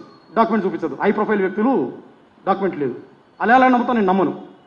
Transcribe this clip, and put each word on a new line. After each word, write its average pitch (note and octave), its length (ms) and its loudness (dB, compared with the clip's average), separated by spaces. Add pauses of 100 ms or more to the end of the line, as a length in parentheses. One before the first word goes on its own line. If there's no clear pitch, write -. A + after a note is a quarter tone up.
(360)
డాక్యుమెంట్స్ G#3+ 300 0
చూపించదు, D#3+ 360 -6
హై G3 100 2
ప్రొఫైల్ G#3 280 -2
వ్యక్తులు, F#3+ 520 0 (540)
డాక్యుమెంట్ F#3 340 -2
లేదు. B2 140 -4 (460)
అలా A3 160 4
ఎలా B3+ 120 6
నమ్ముతాను? B3 320 2
నేను F#3 120 2
నమ్మను. F#3+ 280 0 (260)